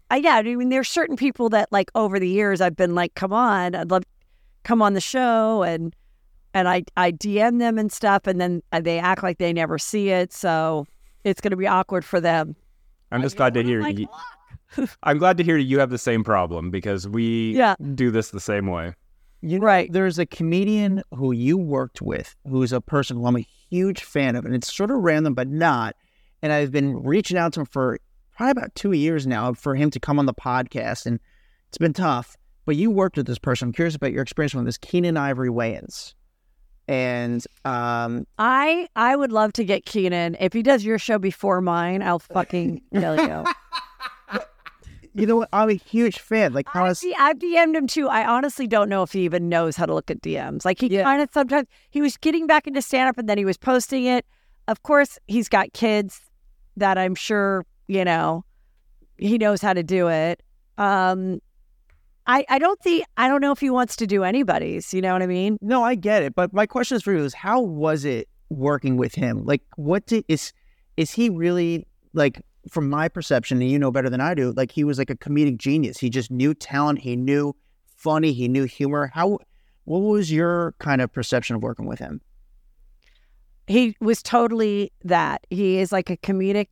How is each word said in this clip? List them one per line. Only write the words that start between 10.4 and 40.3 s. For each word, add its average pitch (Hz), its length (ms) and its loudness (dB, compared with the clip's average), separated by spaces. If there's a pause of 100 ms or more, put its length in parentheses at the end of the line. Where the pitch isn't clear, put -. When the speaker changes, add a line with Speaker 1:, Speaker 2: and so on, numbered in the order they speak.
Speaker 1:
it's 196 180 0
gonna 202 160 -2
be 190 100 -2
awkward 185 380 0
for 180 160 0
them. 160 340 0 (560)
Speaker 2:
I'm 123 120 -2
just 135 140 -2
Speaker 1:
I 127 120 4
Speaker 2:
glad 120 60 -2
to 120 80 2
Speaker 1:
go, 123 60 0
Speaker 2:
hear 113 120 2
Speaker 1:
"Like, 101 160 -2
Speaker 2:
you. 104 80 -6
Speaker 1:
look." - 160 -18 (560)
<laughs> - 260 -6
Speaker 2:
I'm 151 160 2
glad 180 180 4
to 170 60 2
hear 165 120 2
you 135 240 2
have 135 100 2
the 123 80 -4
same 113 260 0
problem 90 460 0
because 95 380 -4
we 113 480 -2
Speaker 1:
Yeah. 233 200 4 (180)
Speaker 2:
do 123 180 2
this 110 200 0
the 98 100 -10
same 101 260 -2
way. 85 260 -4 (480)
Speaker 3:
You 170 180 -2
know, 214 60 2
Speaker 1:
Right. 190 240 4
Speaker 3:
there's 180 300 0
a 170 60 0
comedian 196 760 0 (120)
who 131 180 -2
you 123 240 2
worked 139 460 -4
with - 340 -6 (140)
who's 131 240 0
a 123 80 0
person 139 340 -2
who 120 100 -2
I'm 123 120 4
a 113 100 -6 (220)
huge 185 340 -2
fan 135 320 -2
of, 120 80 -6
and 123 100 -6
it's 123 200 -4
sort 202 180 -2
of 277 60 0
random, 156 360 2
but 127 140 -4
not. 139 480 0 (460)
And 151 100 0
I've 147 200 2
been 139 320 0
reaching 180 340 0
out 170 160 0
to 165 80 -4
him 135 60 -6
for 127 320 -2 (360)
probably 247 160 0
about 247 240 -4
two 202 160 -2
years 156 340 0
now 123 280 -2
for 135 220 -4
him 147 160 2
to - 80 -8
come 147 200 0
on 143 60 2
the 127 80 0
podcast, 123 720 -6
and 117 160 -4 (480)
it's - 80 -16
been 160 160 0
tough. 147 420 -2 (300)
But 151 100 0
you 214 160 2
worked 190 240 0
with 143 120 -2
this 123 120 -6
person. 127 300 -2
I'm 113 40 -4
curious 170 220 -2
about 143 160 -4
your 131 120 -2
experience 147 320 -4
with 123 100 -4
this, 120 120 -4
Keenan 175 380 -2
Ivory 135 340 -2
Wayans. - 640 -6 (760)
And, 123 560 -2 (180)
um, 120 640 -4 (120)
Speaker 1:
I, 294 580 2
I 240 180 4
would 277 160 0
love 214 220 2
to 233 100 -2
get 190 220 0
Keenan. 175 540 -2